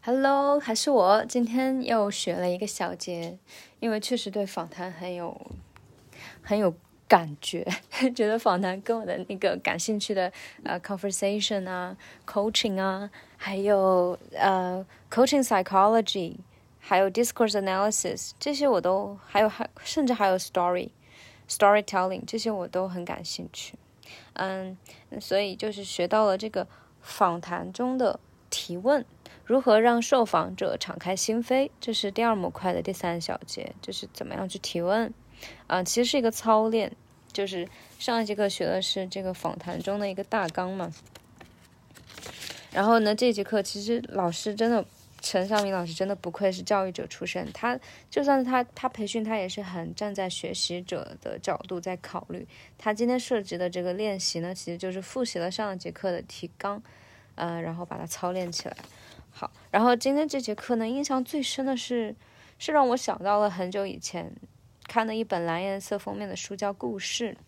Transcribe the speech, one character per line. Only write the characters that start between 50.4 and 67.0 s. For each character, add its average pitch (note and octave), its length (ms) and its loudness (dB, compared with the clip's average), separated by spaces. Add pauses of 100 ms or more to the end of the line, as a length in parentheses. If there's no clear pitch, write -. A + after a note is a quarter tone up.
习 - 260 -4
者 - 400 -8
的 - 180 -8
角 E3+ 180 -2 (100)
度 F3+ 140 -6
在 F#3 160 -6
考 - 320 -10
虑。 F3+ 180 -10 (320)
他 G#3+ 160 0
今 A#3 140 0
天 B3+ 100 2
设 A#3 240 -2
置 F3 160 -8
的 F3+ 100 0
这 F3+ 140 -4
个 F3+ 100 -2
练 G3+ 260 -2
习 F#3 220 -4
呢， F3 140 -4
其 - 160 -10
实 E3+ 80 -6
就 F#3 140 -4
是 F#3+ 100 -6
复 B3+ 220 -4
习 A#3 140 -6
了 E3+ 120 -2
上 G3+ 240 -4
一 - 20 -8
节 F3+ 140 -10
课 F3+ 220 -4
的 E3+ 100 -4
提 - 340 -12
纲， G3+ 240 -6 (540)
呃， E3+ 260 -4
然 E3 140 -6
后 E3+ 100 -8
把 - 140 -10
它 E3+ 80 -8
操 F3+ 240 -4
练 F3+ 200 -4
起 - 180 -8
来。 - 80 -10 (580)
好， - 160 -10 (200)
然 G3+ 120 4
后 B3 140 6
今 C4+ 180 2
天 D4+ 140 2
这 C#4+ 100 -4
节 A3 160 -4
课 A#3+ 220 -2
呢， A3+ 100 0
印 C4 160 -2
象 C4+ 220 -2
最 C#4+ 180 -4
深 C4 220 -4
的 C4+ 100 0
是， A#3 400 -4 (440)
是 - 120 -6
让 D4 200 6
我 A#3+ 60 2
想 - 260 -2
到 G#3 180 4
了 G#3 80 4
很 F3+ 220 -4
久 G3 160 -2
以 - 100 -8
前 E3+ 340 -8 (560)
看 A3+ 200 0
的 A3 80 -4
一 A3+ 100 0
本 F3 220 -2
蓝 E3+ 160 -2
颜 G3 180 -4
色 G3+ 180 -4
封 G3+ 160 -8
面 G3+ 140 -8
的 F#3 80 -8
书， - 180 -10
叫 G3+ 220 -2
《故 A3+ 220 -6
事》。 - 360 -4 (140)